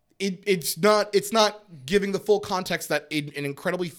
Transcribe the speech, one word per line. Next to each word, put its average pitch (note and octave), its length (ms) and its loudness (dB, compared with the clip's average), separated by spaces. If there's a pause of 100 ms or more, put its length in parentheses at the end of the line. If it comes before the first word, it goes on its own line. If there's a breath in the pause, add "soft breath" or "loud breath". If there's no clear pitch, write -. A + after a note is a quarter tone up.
(180)
it, F#3+ 280 -4
it's F#3 300 0
not, G#3 380 4
it's G3 180 2
not G#3+ 300 2 (240)
giving G3 260 0
the F#3+ 80 -2
full G3+ 200 2
context F#3 500 -4
that D3 180 0
in, D3 260 -4
an C#3+ 120 -4
incredibly F3 420 -4 (100)